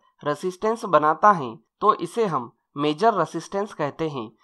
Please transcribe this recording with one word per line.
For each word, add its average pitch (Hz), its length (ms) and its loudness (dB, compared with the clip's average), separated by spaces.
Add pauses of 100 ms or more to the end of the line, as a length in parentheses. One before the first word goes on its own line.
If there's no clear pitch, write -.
(240)
रेजिस्टेंस 185 600 -4
बनाता 160 480 4
है, 127 260 -4 (220)
तो 208 140 4
इसे 214 320 -4
हम 127 300 -6 (200)
मेजर 151 380 2
रेजिस्टेंस 185 600 -4
कहते 156 340 -6
हैं। 127 240 -8 (120)